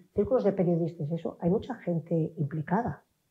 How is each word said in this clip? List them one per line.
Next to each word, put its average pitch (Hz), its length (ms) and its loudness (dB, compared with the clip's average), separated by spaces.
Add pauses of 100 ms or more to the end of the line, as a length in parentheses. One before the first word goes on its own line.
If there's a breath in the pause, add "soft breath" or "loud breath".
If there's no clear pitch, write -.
(160 loud breath)
círculos 208 280 2
de 196 100 4
periodistas, 170 580 0
eso, - 300 -4
hay 175 80 2
mucha - 260 0
gente 165 640 -2
implicada. 160 680 -2 (280)